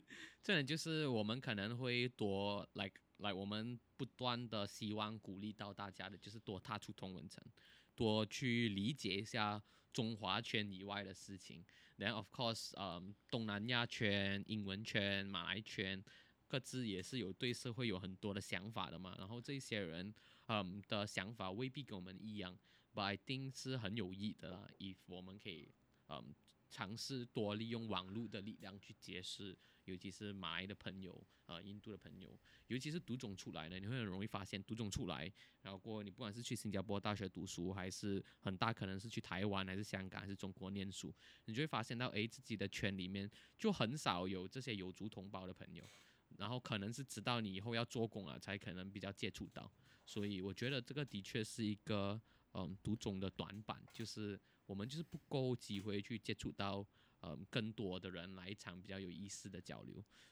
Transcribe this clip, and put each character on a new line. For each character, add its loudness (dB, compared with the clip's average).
<laughs> -14
重 6
点 6
就 2
是 2
我 6
们 4
可 2
能 2
会 6
多， 4
like，like， -2
我 0
们 0
不 -2
断 0
的 2
希 0
望 2
鼓 -6
励 -2
到 -6
大 -4
家 -6
的， -10
就 -12
是 -10
多 -2
踏 -2
出 -6
同 -6
温 -8
层， -14
多 6
去 4
理 4
解 2
一 2
下 2
中 2
华 4
圈 4
以 -6
外 0
的 -4
事 -8
情。 -12
Then 4
of 0
course， 2
嗯， -2
东 2
南 2
亚 6
圈、 4
英 0
文 0
圈、 4
马 2
来 0
圈， 0
各 2
自 -2
也 0
是 -2
有 0
对 2
社 -4
会 2
有 4
很 -4
多 0
的 0
想 -2
法 -2
的 -8
嘛。 -8
然 -6
后 -6
这 -4
些 0
人， -2
嗯， 2
的 2
想 0
法 -2
未 0
必 -6
跟 -6
我 -4
们 -8
一 -6
样。 -4
But 2
I 6
think -2
是 0
很 0
有 0
益 0
的 -8
啦， -8
if -6
我 -8
们 -10
可 -10
以， -10
嗯， -8
尝 -4
试 -4
多 2
利 0
用 -2
网 0
络 -2
的 -6
力 -6
量 -10
去 -16
结 -8
识， -6
尤 -4
其 -6
是 -6
马 -2
来 0
的 -6
朋 -6
友， -10
呃， -8
印 -10
度 -10
的 -6
朋 -14
友， -14
尤 0
其 -4
是 -2
独 -4
种 -4
出 -8
来 -4
的， -4
你 -4
会 0
很 2
容 0
易 0
发 -2
现 -2
独 -4
种 0
出 0
来， 0
然 -6
后 -6
过 -6
后 -2
你 -6
不 -14
管 -4
是 -6
去 -2
新 -2
加 2
坡 2
大 4
学 0
读 -4
书， 0
还 -2
是 2
很 2
大 4
可 0
能 0
是 -8
去 -2
台 0
湾， 4
还 -2
是 0
香 -2
港， -4
还 -4
是 -4
中 -4
国 -6
念 0
书， -6
你 -4
就 2
会 0
发 2
现 -2
到， 2
诶， 4
自 -8
己 -2
的 2
圈 2
里 0
面 0
就 6
很 4
少 4
有 0
这 -6
些 -2
有 -2
族 -4
同 -8
胞 -4
的 -4
朋 -12
友， -10
然 -2
后 2
可 0
能 0
是 -4
直 -6
到 4
你 0
以 -2
后 -2
要 4
做 2
工 -4
了， -6
才 -2
可 -4
能 -6
比 -6
较 -2
接 -2
触 -6
到。 -10
所 -2
以 0
我 0
觉 0
得 2
这 -6
个 0
的 -4
确 0
是 -2
一 6
个， 2
嗯， -2
独 2
种 0
的 2
短 -4
板， -4
就 -4
是 -2
我 -4
们 0
就 -4
是 0
不 -8
够 4
机 -2
会 0
去 -4
接 0
触 -4
到， 0
嗯， -6
更 0
多 -2
的 -6
人 -6
来 -8
一 -4
场 -10
比 -14
较 -4
有 -4
意 -6
思 -8
的 -8
交 -8
流。 -10